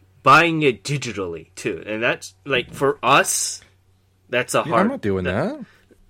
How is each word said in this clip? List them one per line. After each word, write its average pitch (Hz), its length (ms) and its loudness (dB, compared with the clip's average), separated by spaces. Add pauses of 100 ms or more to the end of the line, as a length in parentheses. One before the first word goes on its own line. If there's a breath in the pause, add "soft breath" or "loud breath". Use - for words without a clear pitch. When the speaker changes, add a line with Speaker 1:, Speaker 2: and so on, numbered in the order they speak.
(220)
Speaker 1:
Buying 156 400 4
it 131 220 0
digitally, 101 720 -6
too. 98 280 -6
And 107 160 -6
that's, 147 340 -4 (120)
like, 127 260 -2
for 143 300 0
us, - 600 2 (680)
that's 123 240 -2
a 135 40 2
Speaker 2:
Yeah, 117 120 0
Speaker 1:
hard - 120 4
Speaker 2:
I'm 208 60 2
not 269 120 -6
doing 95 240 -2
Speaker 1:
that 143 340 -4
Speaker 2:
that. 240 60 -16 (460 soft breath)